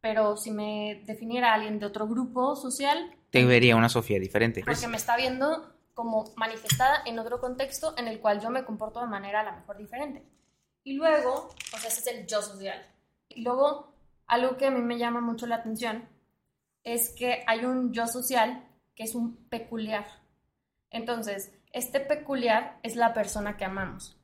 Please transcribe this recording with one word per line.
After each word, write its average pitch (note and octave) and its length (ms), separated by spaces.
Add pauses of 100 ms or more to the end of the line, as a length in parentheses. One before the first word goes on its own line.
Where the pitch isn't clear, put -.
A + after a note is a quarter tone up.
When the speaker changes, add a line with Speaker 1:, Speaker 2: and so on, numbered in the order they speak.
Speaker 1:
Pero G#3+ 360
si A3 140
me G#3 560
definiera A#3 480
alguien G#3+ 240
de G3+ 80
otro G#3 200
grupo B3+ 500
social, C#4 580 (160)
Speaker 2:
Te B2+ 140
vería A#2+ 320
una A2+ 120
Sofía G#2+ 320
diferente. G#2 440
Speaker 1:
porque - 240
me A3+ 80
está A#3 200
viendo C4 580 (200)
como A3+ 420
manifestada A#3 720
en A#3 120
otro A#3+ 220
contexto C4+ 580
en A#3 100
el A3 120
cual G#3 200
yo A3+ 100
me C4 140
comporto A3 360
de A#3+ 60
manera G3+ 340
a G#3+ 40
lo G3 80
mejor F#3+ 260
diferente. B3+ 460 (600)
Y C4+ 100
luego, C#4 560 (240)
o A3 40
sea, A3+ 100
ese - 120
es - 60
el A3+ 200
yo G#3 160
social. F#3+ 380 (480)
Y - 140
luego, C4+ 520 (320)
algo B3+ 300
que C4+ 100
a C4+ 40
mí B3 100
me A#3+ 180
llama A#3+ 220
mucho A#3 260
la A#3 100
atención A3+ 520 (760)
es A#3 260
que B3 360
hay A3+ 200
un B3+ 260
yo A3+ 140
social B3 580 (300)
que - 100
es A3 100
un A#3 220 (120)
peculiar. A3 580 (840)
Entonces, A3+ 600 (200)
este B3+ 280
peculiar C4 840
es A3+ 140
la A#3 160
persona G#3 440
que G3+ 80
amamos. F#3+ 600